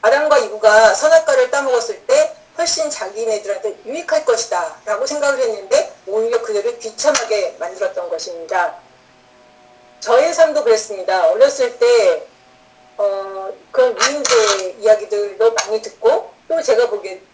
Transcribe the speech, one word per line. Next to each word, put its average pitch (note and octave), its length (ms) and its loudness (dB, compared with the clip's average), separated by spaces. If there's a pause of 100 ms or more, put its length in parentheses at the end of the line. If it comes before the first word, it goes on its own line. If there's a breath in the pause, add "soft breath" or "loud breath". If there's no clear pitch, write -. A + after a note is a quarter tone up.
아담과 C#4+ 380 4
이브가 G#3+ 540 4
선악과를 D4+ 580 4
따먹었을 C4+ 560 -2
때 B4+ 280 2 (220)
훨씬 D#4+ 320 -2
자기네들한테 G3+ 960 -6
유익할 D#4 400 -4
것이다 - 600 -2
라고 G#3+ 200 -4
생각을 C#4+ 340 -2
했는데 A3+ 540 -2 (140)
오히려 A3+ 340 -2
그들을 A3 380 -4
비참하게 A3 800 -2
만들었던 F3+ 500 -6
것입니다. E3 720 -6 (1200)
저의 C4+ 340 2
삶도 D4+ 300 2
그랬습니다. G3+ 680 0
어렸을 B3 480 2
때, G#3+ 480 2 (720)
어, G3 540 -4 (200)
그런 B3+ 260 2
위인들의 A3 840 0
이야기들도 G#3 720 2
많이 G#3+ 280 -4
듣고 - 500 -2 (160)
또 E4 140 -4
제가 A#3 280 2
보기엔 G3 320 -10 (120)